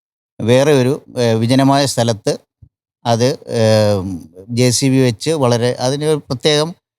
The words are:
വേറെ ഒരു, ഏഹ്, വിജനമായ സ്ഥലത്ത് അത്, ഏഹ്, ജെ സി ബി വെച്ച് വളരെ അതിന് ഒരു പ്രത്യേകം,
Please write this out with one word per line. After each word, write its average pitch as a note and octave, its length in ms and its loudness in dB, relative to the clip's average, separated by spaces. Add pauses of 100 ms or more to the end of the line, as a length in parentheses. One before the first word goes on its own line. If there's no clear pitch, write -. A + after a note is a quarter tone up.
(400)
വേറെ B2+ 340 2
ഒരു, C3 200 2 (240)
ഏഹ്, A#2 200 0
വിജനമായ C3+ 480 2
സ്ഥലത്ത് A#2 480 -2 (720)
അത്, A#2 220 0 (220)
ഏഹ്, A2 500 2 (500)
ജെ A#2+ 200 0
സി B2 200 -2
ബി C3 100 2
വെച്ച് B2+ 320 0
വളരെ B2 380 0 (100)
അതിന് C#3+ 260 -4
ഒരു D#3 140 0
പ്രത്യേകം, D3 500 -2 (300)